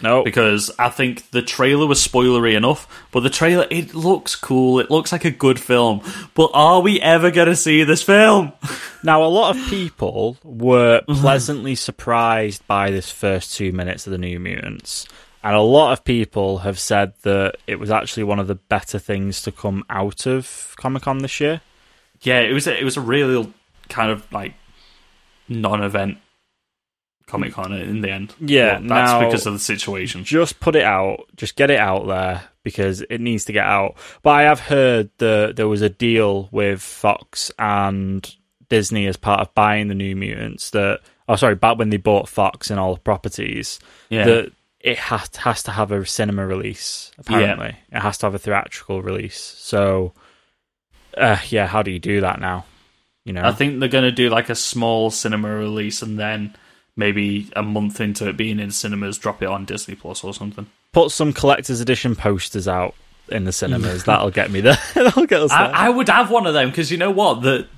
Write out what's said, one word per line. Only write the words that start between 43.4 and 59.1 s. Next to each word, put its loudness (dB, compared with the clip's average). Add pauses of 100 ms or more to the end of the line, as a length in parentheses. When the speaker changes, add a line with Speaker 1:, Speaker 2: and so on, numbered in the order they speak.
Speaker 2:
Yeah. 0
Speaker 1:
that 4 (280)
it -2
has, -6
has -2
to -8
have -4
a -4
cinema -4
release, -8
apparently. -2 (140)
Speaker 2:
Yeah. -8
Speaker 1:
It -4
has -4
to -4
have -2
a -6
theatrical -6
release. -8
So, -2 (1040)
uh, 2 (100)
yeah, 0
how -2
do -4
you -8
do -2
that -2
now? -6 (600)
You -10
know? -6
Speaker 2:
I 2
think -4
they're -2
gonna 2
do, 2
like, 0
a -4
small -2
cinema -4
release -6
and -8
then -6 (400)
maybe -2
a -4
month -4
into -4
it -8
being -4
in -8
cinemas, -6